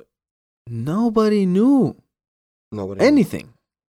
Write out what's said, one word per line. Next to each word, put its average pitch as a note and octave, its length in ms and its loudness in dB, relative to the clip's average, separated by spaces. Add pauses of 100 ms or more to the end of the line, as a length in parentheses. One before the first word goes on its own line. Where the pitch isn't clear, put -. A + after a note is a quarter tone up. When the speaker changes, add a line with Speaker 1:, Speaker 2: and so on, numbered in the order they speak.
(680)
Speaker 1:
nobody G#3 760 0
knew G#3+ 500 2 (760)
Speaker 2:
Nobody G2 280 -10
knew. G3+ 80 2
Speaker 1:
anything. C#4 460 0 (420)